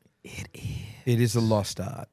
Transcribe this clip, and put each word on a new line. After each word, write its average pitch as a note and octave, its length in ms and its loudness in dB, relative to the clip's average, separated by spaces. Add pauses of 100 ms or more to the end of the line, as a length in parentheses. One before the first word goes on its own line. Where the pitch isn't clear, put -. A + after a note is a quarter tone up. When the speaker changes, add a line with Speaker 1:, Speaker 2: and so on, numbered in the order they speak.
(240)
Speaker 1:
It - 280 -12
is. - 100 -16 (440)
Speaker 2:
It A#2+ 140 4
is A#2 140 4
a A#2 60 4
lost A2 400 2
art. - 320 -8